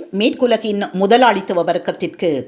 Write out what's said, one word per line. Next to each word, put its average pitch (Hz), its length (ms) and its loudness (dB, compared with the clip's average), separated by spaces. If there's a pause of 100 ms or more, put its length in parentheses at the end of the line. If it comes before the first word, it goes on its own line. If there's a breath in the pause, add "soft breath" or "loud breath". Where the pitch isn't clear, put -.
(120)
மேற்குலகின் 214 720 0 (100)
முதலாளித்துவ 196 720 2
வர்க்கத்திற்கு 175 680 -4 (180)